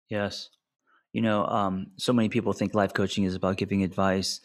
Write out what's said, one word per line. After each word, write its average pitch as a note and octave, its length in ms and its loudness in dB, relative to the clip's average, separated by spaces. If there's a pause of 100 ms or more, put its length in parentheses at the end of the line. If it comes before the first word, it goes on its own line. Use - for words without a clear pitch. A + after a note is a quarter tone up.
(100)
Yes. G2+ 400 -4 (640)
You A2+ 100 -2
know, G#2+ 240 2
um, G2 400 -2 (100)
so - 160 0
many A2+ 160 4
people G#2 240 0
think F#2+ 220 -2
life G2 180 4
coaching G2 320 0
is F#2 120 0
about F#2 200 0
giving G2 280 0
advice. F#2+ 600 0